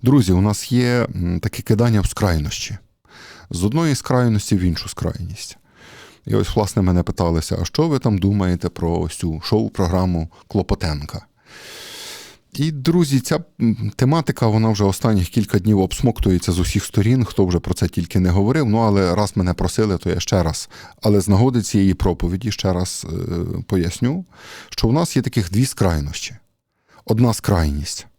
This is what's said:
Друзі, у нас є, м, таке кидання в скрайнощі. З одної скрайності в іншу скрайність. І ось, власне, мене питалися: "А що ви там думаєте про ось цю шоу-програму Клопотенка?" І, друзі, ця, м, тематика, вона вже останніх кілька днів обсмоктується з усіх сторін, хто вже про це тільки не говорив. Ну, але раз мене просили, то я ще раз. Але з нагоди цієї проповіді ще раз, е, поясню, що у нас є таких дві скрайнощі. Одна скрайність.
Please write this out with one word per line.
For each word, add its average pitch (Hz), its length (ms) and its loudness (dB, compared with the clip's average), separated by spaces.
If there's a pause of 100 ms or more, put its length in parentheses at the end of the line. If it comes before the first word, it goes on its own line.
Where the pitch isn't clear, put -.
Друзі, 117 300 4
у 90 80 6
нас 104 320 0
є, 123 420 2
м, 87 260 -2
таке - 220 -6
кидання 113 380 2
в 90 60 0
скрайнощі. - 720 -2 (720)
З - 140 -4
одної 156 300 2
скрайності 120 640 0
в 92 40 2
іншу 90 280 -2
скрайність. - 680 -8 (680)
І - 80 -4
ось, 104 220 0
власне, 104 260 0
мене 90 200 2
питалися: 85 600 -2
"А - 20 -2
що 156 240 -2
ви 143 100 0
там 110 200 0
думаєте 90 500 0
про 85 300 -2
ось 82 180 -4
цю 80 240 -4
шоу-програму 92 920 -2 (180)
Клопотенка?" 78 760 -4 (1300)
І, 151 200 -2
друзі, 147 480 2
ця, 156 200 -2 (200)
м, 107 360 0
тематика, 131 500 2
вона 110 220 4
вже 104 160 2
останніх 98 440 2
кілька 104 300 0
днів 101 220 4
обсмоктується 92 720 0
з 85 60 0
усіх 92 260 0
сторін, 117 400 2
хто 101 220 0
вже 87 120 2
про 90 160 -2
це - 140 0
тільки 90 320 -2
не 92 100 4
говорив. 110 380 2
Ну, 107 100 4
але 101 360 4
раз 101 220 0
мене 90 180 2
просили, 101 440 0
то 87 120 -4
я 87 100 0
ще 92 220 2
раз. - 260 -4 (340)
Але 104 180 4
з 85 80 -2
нагоди 117 340 4
цієї 98 320 2
проповіді 90 560 -2
ще 92 220 -2
раз, 90 400 -4
е, 85 540 -6
поясню, 120 580 -2 (460)
що - 180 -2
у 113 40 2
нас 160 240 0
є 127 60 0
таких 92 280 -2
дві 110 160 2
скрайнощі. 80 680 -4 (680)
Одна 113 300 2
скрайність. 73 720 -2 (120)